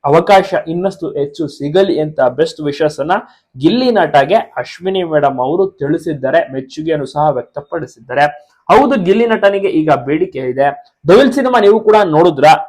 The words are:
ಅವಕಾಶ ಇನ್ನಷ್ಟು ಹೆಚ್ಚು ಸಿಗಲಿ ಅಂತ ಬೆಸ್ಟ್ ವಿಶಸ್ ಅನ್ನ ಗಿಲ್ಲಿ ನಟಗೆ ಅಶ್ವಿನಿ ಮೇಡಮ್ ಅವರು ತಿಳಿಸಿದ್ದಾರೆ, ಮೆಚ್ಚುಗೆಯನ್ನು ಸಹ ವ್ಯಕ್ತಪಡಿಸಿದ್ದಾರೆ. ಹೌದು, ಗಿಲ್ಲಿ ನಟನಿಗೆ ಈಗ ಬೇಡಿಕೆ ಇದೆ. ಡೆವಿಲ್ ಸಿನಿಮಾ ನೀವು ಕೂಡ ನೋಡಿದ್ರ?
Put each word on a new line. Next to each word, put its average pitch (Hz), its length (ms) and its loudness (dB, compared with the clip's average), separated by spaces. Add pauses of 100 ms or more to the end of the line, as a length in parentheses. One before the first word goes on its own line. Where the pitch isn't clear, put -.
ಅವಕಾಶ 180 480 4 (140)
ಇನ್ನಷ್ಟು 175 420 -6
ಹೆಚ್ಚು 143 380 -6
ಸಿಗಲಿ 160 520 -2
ಅಂತ 156 220 -4
ಬೆಸ್ಟ್ 135 400 -2
ವಿಶಸ್ 151 380 -4
ಅನ್ನ 151 120 -4 (460)
ಗಿಲ್ಲಿ 233 340 2
ನಟಗೆ 151 440 2
ಅಶ್ವಿನಿ 180 680 -4
ಮೇಡಮ್ 147 360 0
ಅವರು 175 400 -2
ತಿಳಿಸಿದ್ದಾರೆ, 143 720 -4
ಮೆಚ್ಚುಗೆಯನ್ನು 147 520 -6
ಸಹ 147 240 -2
ವ್ಯಕ್ತಪಡಿಸಿದ್ದಾರೆ. 139 1300 -6 (160)
ಹೌದು, 247 320 2
ಗಿಲ್ಲಿ 220 240 2
ನಟನಿಗೆ 196 400 0
ಈಗ 156 240 0
ಬೇಡಿಕೆ 139 480 -2
ಇದೆ. 135 580 -4 (100)
ಡೆವಿಲ್ 240 260 4
ಸಿನಿಮಾ 254 260 0
ನೀವು 208 200 4
ಕೂಡ 214 240 2
ನೋಡಿದ್ರ? 156 420 2 (240)